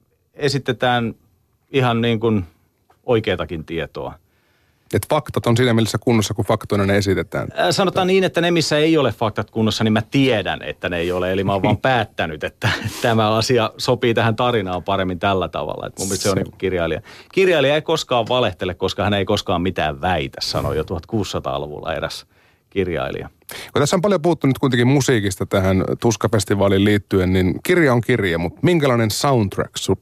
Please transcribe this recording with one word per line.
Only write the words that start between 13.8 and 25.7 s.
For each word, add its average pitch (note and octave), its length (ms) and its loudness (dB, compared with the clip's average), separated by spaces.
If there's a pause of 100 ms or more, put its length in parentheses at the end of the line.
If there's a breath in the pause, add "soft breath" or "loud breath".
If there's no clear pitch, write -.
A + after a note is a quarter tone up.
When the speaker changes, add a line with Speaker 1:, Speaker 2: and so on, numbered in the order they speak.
Speaker 1:
tähän A2+ 220 2
tarinaan G2+ 480 -2
paremmin F#2 360 -2
tällä F#2+ 280 0
tavalla. - 400 -8
Et - 120 -14
mun G2 80 -6
mielestä G2 160 -4
se G#2+ 60 0
on, F#2+ 80 2
Speaker 2:
Se F#2+ 60 -2
Speaker 1:
niinku, - 140 -16
kirjailija. F2 440 -2 (320 loud breath)
Kirjailija D#3 420 4
ei D3+ 60 0
koskaan B2+ 480 -2
valehtele, G2 440 -2
koska F#2+ 300 -4
hän G2+ 100 0
ei G2 120 0
koskaan G2 360 -2
mitään D#2 400 -4
väitä, D#2+ 400 -2
sanoi D2 360 -4
jo D#2 60 -2
tuhatkuusisataaluvulla D#2 1120 -6
eräs D2+ 320 -8 (440 soft breath)
kirjailija. D2+ 600 -4 (440 loud breath)
Speaker 2:
Kun A#2+ 80 2
tässä D3 140 2
on F3 60 2
paljon F3+ 200 2
puhuttu D#3 260 2
nyt C3 120 2
kuitenkin B2 280 2
musiikista A#2 580 2
tähän F#2+ 380 2 (160)